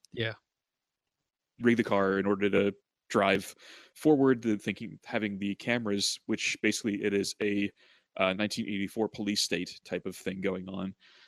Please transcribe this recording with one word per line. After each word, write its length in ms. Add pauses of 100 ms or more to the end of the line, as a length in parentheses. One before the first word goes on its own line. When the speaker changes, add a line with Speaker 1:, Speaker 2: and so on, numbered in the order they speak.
(120)
Speaker 1:
Yeah. 220 (1300)
Speaker 2:
rig 160
the 80
car 340
in 60
order 240
to 260 (340)
drive 460 (400)
forward, 460
the 160
thinking, 480
having 340
the 160
cameras, 680
which 360
basically 400
it 120
is 280
a, 300 (460)
uh, 160
nineteen 340
eighty-four 400
police 340
state 440
type 200
of 120
thing 240
going 260
on, 260 (340)